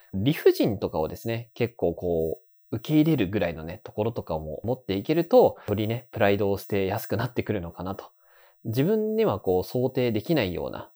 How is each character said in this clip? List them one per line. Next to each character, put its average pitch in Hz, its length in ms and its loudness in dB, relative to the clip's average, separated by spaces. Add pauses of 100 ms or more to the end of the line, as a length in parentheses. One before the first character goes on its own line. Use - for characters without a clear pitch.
(140)
理 104 180 2
不 - 180 4
尽 117 280 0
と 95 100 -2
か 85 100 -4
を 78 100 0
で 85 80 -8
す - 120 -8
ね、 117 240 -6
結 - 220 -2
構 87 180 0
こ 80 480 -2 (320)
う、 135 40 -4
受 - 180 -8
け 151 60 8
入 156 100 4
れ 147 80 2
る 98 100 0
ぐ 104 100 -2
ら 87 120 0
い 82 40 -8
の 78 100 -10
ね、 85 200 -12
と - 80 -16
こ 104 120 -2
ろ 117 80 -2
と 98 100 -8
か 85 160 -4
も 78 260 -10
持 113 80 -2
っ 170 100 -4
て 190 120 -4
い 202 80 0
け - 120 0
る 170 120 2
と、 226 320 6 (100)
よ 104 60 0
り 104 140 0
ね、 117 220 -6
プ - 100 -10
ラ 101 100 6
イ 101 80 4
ド 101 120 2
を 98 60 0
捨 - 120 -12
て 98 180 0
や 98 120 -2
す - 80 -10
く 107 120 -2
な 117 80 -2
っ - 80 -10
て 117 80 -2
く - 100 -4
る 104 80 -2
の 85 100 -10
か - 120 -14
な 92 120 -8
と。 - 120 -14 (580)
自 120 180 -2
分 214 320 0
に 220 100 2
は 117 140 0
こ 92 220 2
う、 90 40 -4
想 127 240 -2
定 123 220 0
で 107 100 0
き 170 140 0
な 139 80 2
い 90 100 -2
よ 76 140 -4
う 60 60 -8
な、 - 240 -12